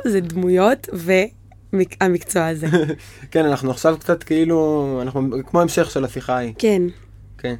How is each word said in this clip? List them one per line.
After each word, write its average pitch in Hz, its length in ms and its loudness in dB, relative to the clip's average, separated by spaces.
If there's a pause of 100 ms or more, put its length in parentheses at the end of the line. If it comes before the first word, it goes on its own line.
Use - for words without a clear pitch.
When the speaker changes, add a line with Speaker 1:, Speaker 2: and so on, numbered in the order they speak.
Speaker 1:
זה 208 160 0
דמויות 180 720 0
ומק-, 185 1080 -2
המקצוע 175 460 0
הזה. 160 200 -4 (360)
Speaker 2:
<laughs> - 280 -20
כן, 160 140 2
אנחנו 135 260 0
עכשיו 160 300 2
קצת 170 220 -2
כאילו, 156 800 0
אנחנו 131 200 -4 (240)
כמו 175 140 2
המשך 170 300 2
של 135 140 -2
השיחה 127 320 -6
ההיא. 120 220 -4
Speaker 1:
כן. 202 240 2 (560)
Speaker 2:
כן. 123 220 -6